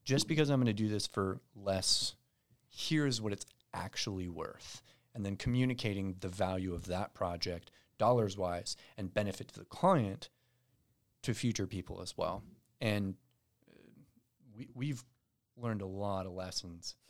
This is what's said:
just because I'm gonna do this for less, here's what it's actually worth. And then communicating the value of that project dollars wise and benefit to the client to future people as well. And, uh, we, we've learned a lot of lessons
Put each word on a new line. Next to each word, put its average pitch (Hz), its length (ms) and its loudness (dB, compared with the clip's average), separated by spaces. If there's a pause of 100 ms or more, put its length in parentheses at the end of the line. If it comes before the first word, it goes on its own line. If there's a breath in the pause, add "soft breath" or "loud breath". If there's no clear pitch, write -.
just 120 220 4
because 151 240 4
I'm 139 100 6
gonna 120 120 6
do 107 160 2
this 104 180 0
for 95 340 0 (140)
less, - 640 2 (520)
here's 143 520 2
what 107 120 -2
it's 98 140 -6 (280)
actually 92 540 -4
worth. - 540 -10 (320 soft breath)
And 104 100 -2
then 98 120 -2
communicating 113 840 0
the 95 80 -4
value 92 460 0
of 85 120 -8
that 92 280 -4
project 87 560 -4 (280 soft breath)
dollars 110 380 6
wise 87 400 -2 (200 loud breath)
and 92 160 -6
benefit 101 360 -2
to - 120 -16
the - 60 -14
client 135 640 2 (920)
to 113 120 -2
future 104 320 0
people 92 340 -8
as - 160 -12
well. 87 260 -2 (380)
And, 104 360 0 (520)
uh, - 40 -20 (840)
we, 123 180 -12
we've 131 300 -6 (520)
learned 113 260 -2
a 98 40 -4
lot 95 400 -2
of 92 60 -8
lessons 90 640 -8 (160)